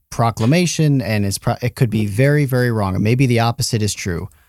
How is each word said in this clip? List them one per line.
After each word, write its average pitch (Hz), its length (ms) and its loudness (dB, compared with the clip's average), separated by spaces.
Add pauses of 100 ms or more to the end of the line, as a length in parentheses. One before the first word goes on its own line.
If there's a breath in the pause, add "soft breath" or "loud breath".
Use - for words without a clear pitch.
(100)
proclamation, 139 920 0
and 104 240 -2
it's 98 140 -4
pro-, 120 240 -4
it 123 120 -2
could 117 160 0
be 110 160 0
very, 139 380 2
very 123 260 0
wrong. 101 240 0
And 98 100 0
maybe 127 220 2
the 120 140 2
opposite 117 420 0
is 104 120 -2
true. 87 340 -6 (200 soft breath)